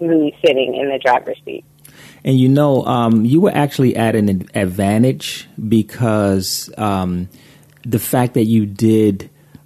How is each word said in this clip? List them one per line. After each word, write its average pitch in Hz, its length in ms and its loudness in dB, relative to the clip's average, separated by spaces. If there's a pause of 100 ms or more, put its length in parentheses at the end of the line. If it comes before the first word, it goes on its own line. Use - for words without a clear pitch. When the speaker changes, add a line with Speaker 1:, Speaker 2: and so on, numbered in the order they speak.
Speaker 1:
me 160 440 0
sitting 131 300 0
in 135 140 -4
the 135 100 -4
driver's 123 460 -2
seat. - 200 -14 (600)
Speaker 2:
And, 135 140 4
you 127 100 4
know, 139 360 2
um, 113 400 2
you 139 160 2
were 196 140 2
actually 143 420 0
at 113 200 0
an 104 120 2
ad-, 95 260 -2
advantage 104 920 -2 (200)
because, 104 1080 -2
um, 92 520 -4 (560)
the 117 160 -2
fact 123 340 -2
that 117 100 2
you 110 220 2
did, 107 640 0 (360)